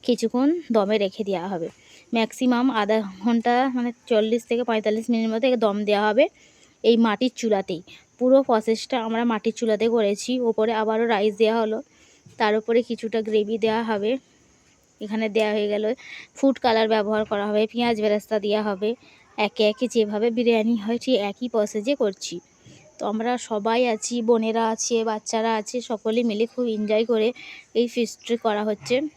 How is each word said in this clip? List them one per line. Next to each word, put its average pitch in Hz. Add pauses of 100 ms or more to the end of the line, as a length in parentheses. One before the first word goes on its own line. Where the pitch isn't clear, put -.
কিছুক্ষণ 247 (240)
দমে 214
রেখে 196
দেওয়া 190
হবে। 170 (440)
ম্যাক্সিমাম 240
আধা 220 (220)
ঘন্টা, 240
মানে, 240 (140)
চল্লিশ 220
থেকে 240
পঁয়তাল্লিশ 220
মিনিট 226
মতো 247
দম 208
দেওয়া 208
হবে 254 (560)
এই 226
মাটির 226
চুলাতেই। 196 (380)
পুরো 262
প্রসেসটা 220
আমরা 226
মাটির 226
চুলাতে 220
করেছি। 226
ওপরে 226
আবারও 220
রাইস 214
দেওয়া 226
হলো, 220 (560)
তার 214
উপরে 226
কিছুটা 226
গ্রেভি 214
দেওয়া 220
হবে। 220 (840)
এখানে 220
দেওয়া 214
হয়ে 208
গেল, 214 (420)
ফুড 269
কালার 226
ব্যবহার 214
করা 202
হবে, 214
পেঁয়াজ 233
বেরেস্তা 214
দেওয়া 208
হবে। 208 (420)
একে 214
একে 208
যেভাবে 214
বিরিয়ানি 226
হয়, 220
ঠিক 254
একই 202
প্রসেসে 220
করছি। 196 (600)
তো -
আমরা 226
সবাই 226
আছি, 240
বোনেরা 226
আছে, 226
বাচ্চারা 220
আছে, 220
সকলে 226
মিলে 220
খুব 247
এনজয় 214
করে 233 (400)
এই 240
ফিস্টটি 233
করা 214
হচ্ছে। 220 (160)